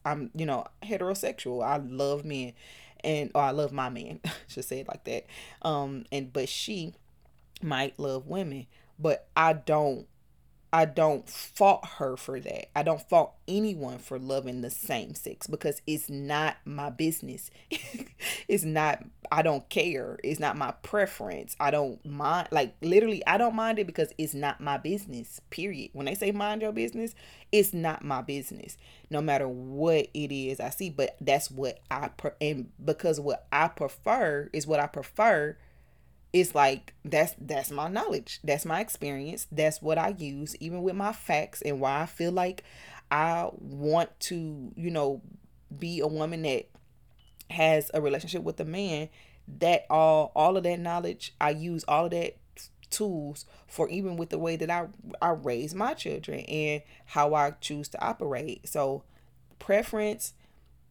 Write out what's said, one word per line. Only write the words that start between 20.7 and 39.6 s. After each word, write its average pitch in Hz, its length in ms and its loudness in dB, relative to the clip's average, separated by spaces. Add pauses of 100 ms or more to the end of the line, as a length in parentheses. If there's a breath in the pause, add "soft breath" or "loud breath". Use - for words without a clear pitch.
preference. 113 760 -2
I 143 120 4
don't 143 340 0
mind, 147 460 0
like, 151 320 2
literally, 202 440 6
I 180 120 6
don't 233 160 4
mind 220 240 0
it 202 80 0
because 165 320 -2
it's 156 160 -2
not 143 260 -2
my 143 160 0
business, 147 640 -6 (100)
period. 170 420 -8
When 139 140 -6
they 131 80 -2
say 202 180 0
mind 208 300 -2
your 214 100 -2
business, 226 420 -4 (380 loud breath)
it's 202 200 6
not 160 320 -2
my 135 180 -2
business, - 540 -8 (340 loud breath)
no 147 100 0
matter 147 280 2
what 139 640 2
it 147 220 -4
is 135 260 -2
I 123 100 -4
see. 185 200 -6
But 139 300 0
that's 139 300 4
what 131 300 -6 (100)
I 135 180 -2
pre-, - 320 -6
and 147 300 -2 (140)
because 156 360 2
what 143 320 -2
I 156 160 6
prefer 156 840 0
is 151 140 -4
what 151 140 4
I 147 60 2
prefer, 151 720 2 (760 soft breath)
it's 175 220 4
like, 143 400 4 (100)
that's, 156 360 4
that's 143 300 -4
my 147 180 -2
knowledge. 220 560 -4
That's 147 200 2
my 165 160 0
experience. 147 720 -6
That's 151 280 2